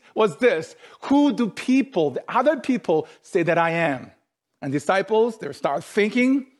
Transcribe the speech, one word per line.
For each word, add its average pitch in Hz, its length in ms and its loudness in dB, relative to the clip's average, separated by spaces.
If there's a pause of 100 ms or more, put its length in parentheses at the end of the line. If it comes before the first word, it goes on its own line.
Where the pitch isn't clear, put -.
(160)
was 196 220 0
this: 180 380 0 (260)
"Who 285 320 2
do 220 160 -2
people, 196 600 0
the - 180 -8
other 269 280 2
people, 185 500 -2 (140)
say - 220 -2
that 160 140 2
I 165 140 2
am?" 151 400 -2 (500)
And 143 100 -8
disciples, 196 680 0
they 143 140 -10
start 156 320 -4
thinking, 247 640 0 (120)